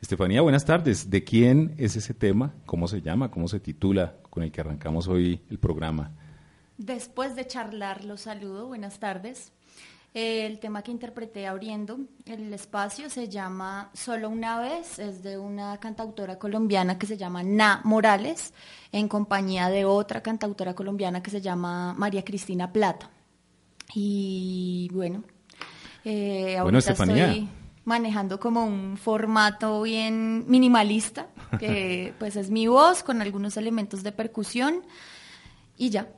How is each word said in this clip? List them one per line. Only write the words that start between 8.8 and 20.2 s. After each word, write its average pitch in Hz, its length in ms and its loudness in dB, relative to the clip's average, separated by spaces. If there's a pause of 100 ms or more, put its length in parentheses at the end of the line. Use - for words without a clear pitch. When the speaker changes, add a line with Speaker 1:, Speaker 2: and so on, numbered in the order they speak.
Speaker 2:
tardes. 208 520 -10 (600)
El 220 460 -4
tema 208 240 -8
que 240 80 -10
interpreté 226 560 -10
abriendo 208 520 -8 (260)
el 214 280 -10
espacio 202 560 -8
se 247 180 -8
llama 190 680 -8
Solo 220 360 -6
una 226 300 -4
vez, 320 400 -6
es 196 220 -8
de 196 160 -10
una 202 420 -8
cantautora 208 600 -10
colombiana 202 580 2
que 196 80 -4
se 208 120 -6
llama 180 260 -6
Na 202 400 6
Morales, 220 720 4 (380)
en 208 160 0
compañía 196 640 0
de 196 160 2
otra 208 380 2